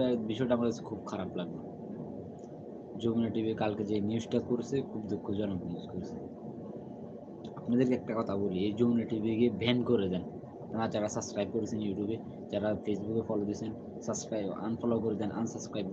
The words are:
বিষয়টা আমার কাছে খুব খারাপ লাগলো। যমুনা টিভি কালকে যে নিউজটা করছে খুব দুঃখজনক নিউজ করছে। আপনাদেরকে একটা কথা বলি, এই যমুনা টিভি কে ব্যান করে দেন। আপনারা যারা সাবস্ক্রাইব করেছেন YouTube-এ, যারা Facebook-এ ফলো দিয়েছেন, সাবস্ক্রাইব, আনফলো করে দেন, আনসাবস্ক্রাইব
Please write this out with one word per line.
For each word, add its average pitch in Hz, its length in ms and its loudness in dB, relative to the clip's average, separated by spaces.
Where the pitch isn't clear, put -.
বিষয়টা 120 280 2
আমার 117 120 4
কাছে - 200 -2
খুব 101 100 -4
খারাপ 95 200 -2
লাগলো। - 220 -6
যমুনা 113 340 4
টিভি 110 160 2
কালকে 107 280 2
যে 107 60 4
নিউজটা 117 300 2
করছে 123 260 2
খুব 110 100 -4
দুঃখজনক 101 480 0
নিউজ 85 240 -6
করছে। - 220 -6
আপনাদেরকে 127 400 4
একটা - 200 -4
কথা 110 220 0
বলি, 92 160 2
এই 104 120 2
যমুনা 120 320 6
টিভি 110 180 2
কে 120 80 8
ব্যান 123 160 4
করে 101 240 6
দেন। 90 100 0
আপনারা 107 300 0
যারা 107 220 2
সাবস্ক্রাইব 104 400 -2
করেছেন 107 320 0
YouTube-এ, 101 300 0
যারা 104 180 2
Facebook-এ 107 440 0
ফলো 104 200 2
দিয়েছেন, 107 220 -2
সাবস্ক্রাইব, 107 400 -2
আনফলো 113 380 2
করে 110 180 2
দেন, 104 80 0
আনসাবস্ক্রাইব 107 520 -4